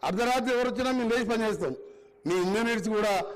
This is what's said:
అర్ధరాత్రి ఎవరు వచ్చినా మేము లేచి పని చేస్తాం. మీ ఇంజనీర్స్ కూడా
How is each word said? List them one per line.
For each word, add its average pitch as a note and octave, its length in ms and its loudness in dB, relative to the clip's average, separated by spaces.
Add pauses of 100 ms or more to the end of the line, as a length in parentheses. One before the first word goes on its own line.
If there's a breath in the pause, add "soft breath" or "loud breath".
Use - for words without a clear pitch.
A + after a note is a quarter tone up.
అర్ధరాత్రి A#3+ 520 0
ఎవరు B3 140 2
వచ్చినా B3+ 220 0
మేము B3 180 0
లేచి A#3+ 160 2
పని A3 240 0
చేస్తాం. D#3+ 260 -2 (520 loud breath)
మీ F3 80 2
ఇంజనీర్స్ G#3+ 540 0
కూడా G#3 320 2 (140)